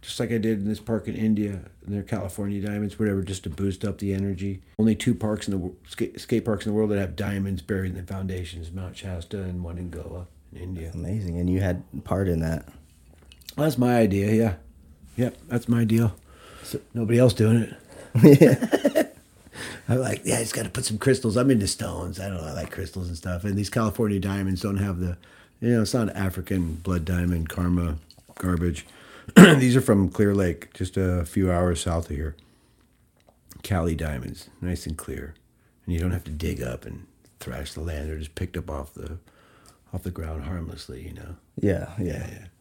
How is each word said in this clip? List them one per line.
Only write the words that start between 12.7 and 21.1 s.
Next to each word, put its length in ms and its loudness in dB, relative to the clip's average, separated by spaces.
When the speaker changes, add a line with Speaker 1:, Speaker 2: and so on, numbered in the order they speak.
Speaker 1:
That's 200 0
my 200 4
idea, 360 4
yeah. 200 4
Yep, 200 -2
that's 180 -2
my 160 2
deal. 320 2
Speaker 2:
So 160 -8
Speaker 1:
Nobody 260 2
else 140 8
doing 240 6
it. 160 0
Speaker 2:
<laughs> 260 12
Yeah. 680 6
Speaker 1:
<laughs> 40 -20
I'm 100 2
like, 240 -4
"Yeah, 140 0
I 60 -2
just 100 -6
gotta 160 -4
put 160 -6
some 140 -2
crystals." 360 2